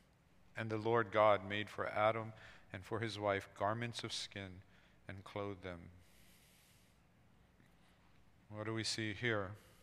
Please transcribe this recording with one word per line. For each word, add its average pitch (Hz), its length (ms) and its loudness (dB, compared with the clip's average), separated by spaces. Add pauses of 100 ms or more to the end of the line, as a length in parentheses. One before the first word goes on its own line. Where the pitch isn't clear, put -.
(560)
And 113 140 -4
the 110 80 0
Lord 110 340 4
God 104 320 8
made 104 240 -2
for - 200 -4
Adam 110 440 2 (400)
and 98 120 -10
for 110 160 -4
his 107 180 -4
wife 98 360 0
garments 113 480 -2
of 113 100 -6
skin 95 500 -8 (440)
and 98 180 -12
clothed 101 380 -6
them. 90 280 -10 (2500)
What 107 160 -6
do 113 100 0
we 110 100 0
see 110 280 0
here? 104 400 2 (300)